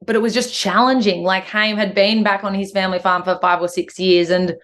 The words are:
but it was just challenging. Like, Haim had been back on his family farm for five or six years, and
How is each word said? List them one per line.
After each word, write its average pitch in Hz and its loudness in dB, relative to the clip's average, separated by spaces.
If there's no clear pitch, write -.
but 220 -2
it 220 2
was 226 0
just 240 -4
challenging. 202 0
Like, 185 0
Haim 214 -2
had 196 -2
been 214 2
back 202 0
on 196 -4
his 196 -4
family 190 -2
farm 180 0
for 180 -2
five 175 2
or 175 -2
six - -6
years, 175 4
and 180 0